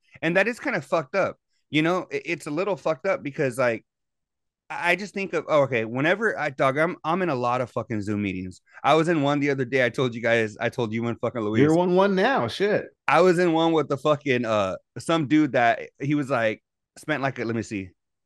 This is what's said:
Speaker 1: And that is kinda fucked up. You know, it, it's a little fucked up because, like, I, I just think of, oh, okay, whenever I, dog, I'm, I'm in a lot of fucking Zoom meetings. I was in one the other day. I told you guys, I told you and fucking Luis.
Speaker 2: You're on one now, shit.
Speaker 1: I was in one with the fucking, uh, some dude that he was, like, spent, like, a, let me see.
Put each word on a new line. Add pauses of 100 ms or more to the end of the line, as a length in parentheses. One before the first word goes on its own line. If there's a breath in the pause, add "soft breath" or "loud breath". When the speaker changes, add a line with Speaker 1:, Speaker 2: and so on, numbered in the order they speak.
(220 soft breath)
Speaker 1:
And
that
is
kinda
fucked
up. (320)
You
know,
it,
it's
a
little
fucked
up
because,
like, (840)
I,
I
just
think
of,
oh,
okay,
whenever
I,
dog,
I'm,
I'm
in
a
lot
of
fucking
Zoom
meetings. (220 loud breath)
I
was
in
one
the
other
day.
I
told
you
guys,
I
told
you
and
fucking
Luis.
Speaker 2:
You're
on
one
now,
shit. (200)
Speaker 1:
I
was
in
one
with
the
fucking,
uh, (220)
some
dude
that (200)
he
was,
like, (360)
spent,
like,
a,
let
me
see. (360)